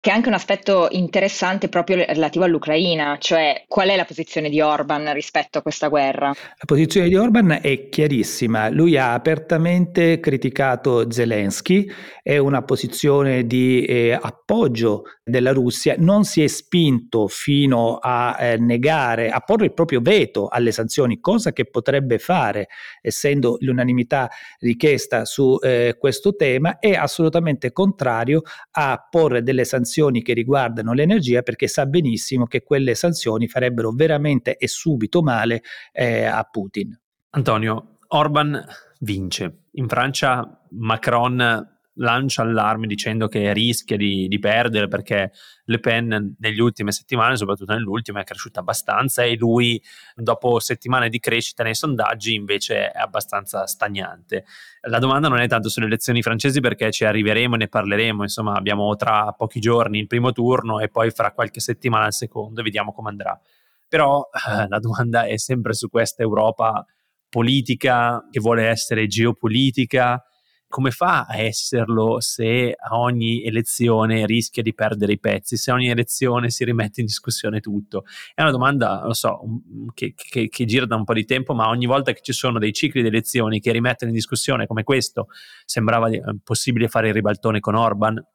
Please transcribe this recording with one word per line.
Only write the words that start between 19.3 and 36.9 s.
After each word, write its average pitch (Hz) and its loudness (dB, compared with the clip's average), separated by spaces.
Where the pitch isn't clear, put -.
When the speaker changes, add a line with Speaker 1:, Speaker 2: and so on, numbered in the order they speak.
Speaker 2:
a 123 -2
porre 208 2
il - 0
proprio 151 2
veto 139 2
alle 120 2
sanzioni, 113 0
cosa 202 0
che 123 -2
potrebbe 131 0
fare, 107 0
essendo 123 0
l'unanimità 127 0
richiesta 120 0
su, 131 2
eh, 120 2
questo 196 0
tema, 143 2
è 208 4
assolutamente 156 0
contrario 143 0
a 139 -2
porre 139 2
delle 127 0
sanzioni 123 -2
che 123 -2
riguardano 117 0
l'energia, 139 2
perché 120 -4
sa 139 0
benissimo 131 0
che 120 -4
quelle 135 0
sanzioni 117 0
farebbero 120 -2
veramente 147 0
e - -4
subito 165 0
male, 117 0
eh, 113 0
a 110 0
Putin. 98 -8